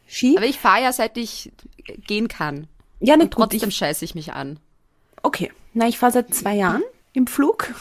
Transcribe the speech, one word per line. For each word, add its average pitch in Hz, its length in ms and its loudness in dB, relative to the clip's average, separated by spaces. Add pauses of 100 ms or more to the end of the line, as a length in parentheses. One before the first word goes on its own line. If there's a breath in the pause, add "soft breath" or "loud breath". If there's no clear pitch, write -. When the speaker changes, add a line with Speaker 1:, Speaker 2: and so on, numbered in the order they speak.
Speaker 1:
Ski. 254 300 2
Speaker 2:
Aber 208 80 0
ich 269 140 -2
fahr 214 220 4
ja, 254 100 2
seit 233 260 -4
ich - 340 -10 (340)
gehen 214 420 -4
kann. 151 400 -8 (320)
Speaker 1:
Ja, 277 160 6
na 320 80 8
Speaker 2:
Und 294 120 0
Speaker 1:
gut, 220 160 2
Speaker 2:
trotzdem 208 180 0
Speaker 1:
ich - 80 -4
Speaker 2:
scheiße 156 260 -4
ich - 120 -10
mich 160 180 -12
an. 139 260 -12 (640)
Speaker 1:
Okay, - 280 -2 (220)
na, 226 140 2
ich 233 100 -2
fahr 247 140 4
seit 247 220 0
zwei - 220 -2
Jahren 190 280 2 (300)
im 254 140 2
Flug 285 540 0